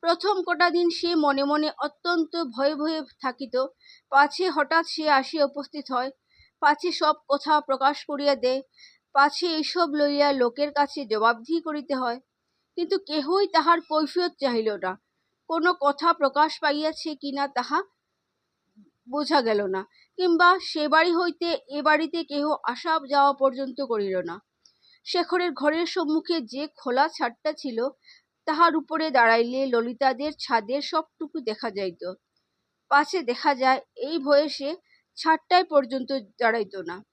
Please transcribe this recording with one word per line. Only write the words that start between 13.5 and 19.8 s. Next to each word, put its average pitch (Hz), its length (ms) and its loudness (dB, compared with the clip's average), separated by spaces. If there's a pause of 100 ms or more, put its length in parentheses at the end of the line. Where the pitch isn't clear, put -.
কৈফিয়ত 311 600 -2
চাহিল 226 360 0
না, 185 240 -6 (480)
কোনো 320 320 0
কথা 285 320 2
প্রকাশ 294 480 0
পাইয়াছে 311 540 -2
কিনা 277 340 -6
তাহা 277 340 -2 (1300)
বোঝা 285 320 2
গেল 208 240 0
না, 190 200 -4 (300)